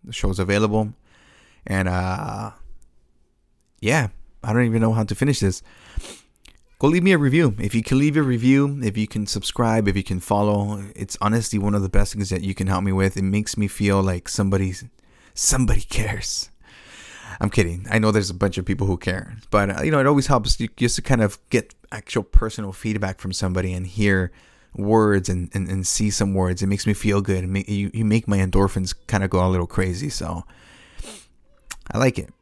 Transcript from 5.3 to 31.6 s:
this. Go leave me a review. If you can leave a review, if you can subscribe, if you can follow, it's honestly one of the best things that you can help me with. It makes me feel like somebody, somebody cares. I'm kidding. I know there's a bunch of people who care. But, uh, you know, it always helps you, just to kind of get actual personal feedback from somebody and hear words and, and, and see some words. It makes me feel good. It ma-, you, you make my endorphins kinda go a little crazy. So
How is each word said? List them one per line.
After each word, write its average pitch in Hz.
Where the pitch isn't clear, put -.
this. 95
Go 131
leave 170
me 190
a 170
review. 139
If 101
you 113
can 131
leave 147
a 156
review, 135
if 107
you 107
can 107
subscribe, 110
if 95
you 95
can 92
follow, 104
it's -
honestly 107
one 104
of 101
the 95
best 101
things 98
that 92
you 95
can 92
help 92
me 98
with. 95
It 98
makes 104
me 104
feel 98
like 90
somebody, 95
somebody -
cares. -
I'm 101
kidding. 90
I 107
know 107
there's 104
a 87
bunch 92
of 90
people 95
who 95
care. 95
But, 101
uh, -
you 156
know, 151
it 135
always 143
helps 117
you, 117
just 120
to 117
kind 123
of 104
get -
actual 110
personal 107
feedback 101
from 95
somebody 92
and 90
hear 95
words 104
and, 90
and, 92
and 95
see 104
some 101
words. 92
It 98
makes 101
me 104
feel 101
good. 95
It 90
ma-, 98
you, 101
you 113
make 107
my 101
endorphins 95
kinda 101
go 90
a 92
little 87
crazy. 92
So 85